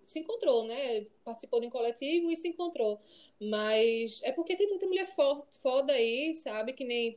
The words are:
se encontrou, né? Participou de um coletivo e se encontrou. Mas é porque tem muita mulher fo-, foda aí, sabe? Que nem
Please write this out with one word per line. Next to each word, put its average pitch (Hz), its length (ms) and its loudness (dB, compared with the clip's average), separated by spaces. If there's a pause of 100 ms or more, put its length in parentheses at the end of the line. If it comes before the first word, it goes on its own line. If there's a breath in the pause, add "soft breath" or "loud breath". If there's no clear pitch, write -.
se - 160 -10
encontrou, 320 460 2
né? 226 420 -4 (180)
Participou 233 360 -4
de 233 60 -4
um 240 40 -8
coletivo 277 600 0
e 330 60 0
se 339 120 -4
encontrou. 330 520 -2 (400 loud breath)
Mas 220 840 2
é 262 100 -4
porque 349 240 -2
tem 403 120 4
muita 392 180 -2
mulher 370 200 0
fo-, 285 440 2
foda 269 420 2
aí, 254 420 2
sabe? 220 380 -4
Que 262 120 -8
nem 240 320 0